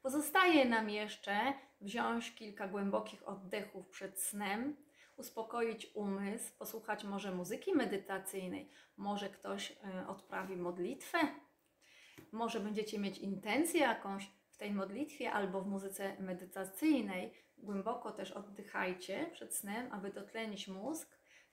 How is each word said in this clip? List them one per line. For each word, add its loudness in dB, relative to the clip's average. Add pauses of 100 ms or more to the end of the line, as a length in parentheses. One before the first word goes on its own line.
Pozostaje 8
nam 6
jeszcze 0 (280)
wziąć 0
kilka -6
głębokich 0
oddechów -6
przed -8
snem, 0 (400)
uspokoić -2
umysł, -2
posłuchać -4
może -2
muzyki 0
medytacyjnej, 0 (260)
może -2
ktoś, -6
e, -6
odprawi -6
modlitwę, -2 (1120)
może 0
będziecie -2
mieć 0
intencję 2
jakąś 2 (200)
w -20
tej -4
modlitwie -2
albo 2
w -4
muzyce -2
medytacyjnej. 2 (260)
Głęboko -2
też -6
oddychajcie -2
przed -8
snem, -4
aby -4
dotlenić -6
mózg. -6 (340)